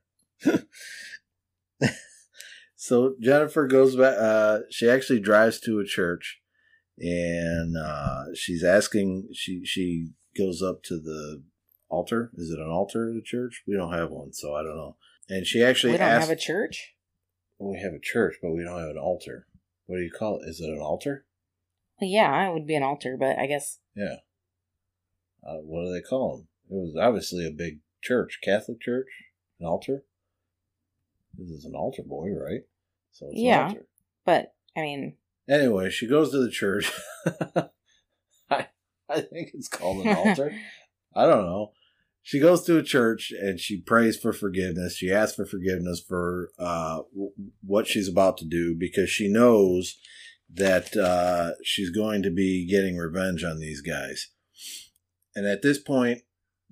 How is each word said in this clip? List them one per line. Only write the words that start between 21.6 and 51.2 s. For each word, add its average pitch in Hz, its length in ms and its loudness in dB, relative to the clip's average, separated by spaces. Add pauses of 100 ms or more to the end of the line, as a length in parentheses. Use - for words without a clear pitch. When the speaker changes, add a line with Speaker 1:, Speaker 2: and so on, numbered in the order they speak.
Speaker 2:
Well, 196 80 -4
yeah, 185 400 2
it 175 40 -4
would 156 140 -6
be 156 80 0
an 143 80 2
altar, 135 340 -4
but 135 220 0
I 135 80 -2
guess 143 320 -6 (160)
Speaker 1:
Yeah. 92 220 -6 (1200)
Uh, 80 180 -14
what 80 240 -10
do 90 100 -6
they 87 80 -6
call 117 380 -4
'em? 82 80 -20 (220)
It 95 120 -8
was 80 180 -6
obviously 90 480 0
a 78 40 -6
big 76 280 -10 (220)
church, - 420 -2
Catholic 107 380 0
church, 127 260 -4 (540)
an 170 60 -8
altar. - 360 -4 (1300)
This 90 120 -14
is 78 160 -14
an - 100 -14
altar 87 280 -6
boy, 147 280 -8
right? 156 300 -6 (500)
So - 160 -18
it's 147 120 -12
Speaker 2:
Yeah, 226 200 6
Speaker 1:
an 135 80 0
altar. 202 200 -10 (380)
Speaker 2:
but, 165 300 2 (200)
I 165 60 -6
mean 143 360 -8 (300)
Speaker 1:
Anyway, 120 420 4
she 110 180 -6
goes 147 240 4
to 139 60 0
the 127 120 2
church. 98 420 -2 (340)
<laughs> - 0 - (1200)
I, 135 180 0 (420)
I 147 120 0
think 160 320 -10
it's 135 140 -12
called 190 380 -4
an 208 100 4
Speaker 2:
<laughs> - 0 -
Speaker 1:
altar. 165 400 2 (580)
I 113 140 6
don't 123 180 6
know. 98 280 -4 (480)
She - 180 -2
goes 170 240 8
to 170 140 4
a 151 60 4
church 113 540 2
and 98 220 -2
she 98 220 -6
prays 113 360 4
for 113 140 0
forgiveness. 90 640 -2
She 92 160 -2
asks 104 240 4
for 101 100 -6
forgiveness 90 540 -4
for, 87 580 -4
uh, 82 440 -4 (100)
w-, 98 220 -8 (280)
what 101 260 2
she's 101 200 -2
about 92 300 4
to 85 80 -12
do 85 280 -2
because 87 360 0
she 104 180 0
knows 101 720 4 (520)
that, 92 460 0
uh, 90 560 2 (120)